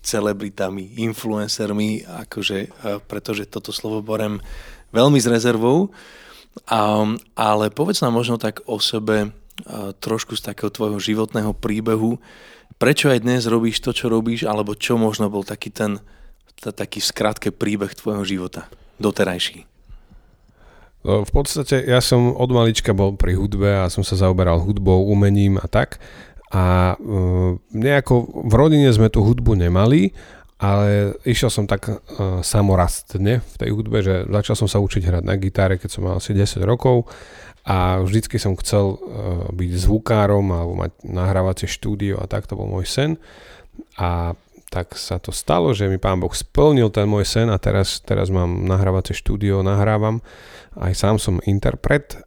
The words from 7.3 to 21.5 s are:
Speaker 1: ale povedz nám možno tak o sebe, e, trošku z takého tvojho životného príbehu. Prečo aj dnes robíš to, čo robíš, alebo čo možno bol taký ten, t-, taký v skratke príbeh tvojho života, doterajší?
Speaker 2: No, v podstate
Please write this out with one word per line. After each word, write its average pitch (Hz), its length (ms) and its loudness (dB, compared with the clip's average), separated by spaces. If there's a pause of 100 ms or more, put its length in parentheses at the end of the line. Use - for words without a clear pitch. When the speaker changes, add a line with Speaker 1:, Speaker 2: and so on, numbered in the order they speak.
Speaker 1:
ale 107 340 0
povedz 160 320 -2
nám 120 160 0
možno 117 220 -2
tak 110 260 -6
o 110 140 -6
sebe, 110 400 -2
e, 104 100 -2 (640)
trošku 110 440 -6
z - 100 -10
takého 104 240 -8
tvojho 104 260 -4
životného 107 560 -2
príbehu. 110 640 -2 (600)
Prečo 143 360 2
aj 120 80 2
dnes 123 240 0
robíš 113 400 0
to, 123 80 -2
čo - 160 -4
robíš, 113 400 0
alebo 104 240 -2
čo 117 240 -2
možno 110 320 0
bol 101 140 -4
taký 104 260 -12
ten, 104 320 -4 (540)
t-, - 160 -12
taký 101 320 -10
v - 80 -2
skratke 110 400 -2
príbeh 104 420 -4
tvojho 104 300 -6
života, 92 500 -8 (240)
doterajší? 92 720 -4 (1300)
Speaker 2:
No, 101 200 0
v - 80 -8
podstate 139 540 0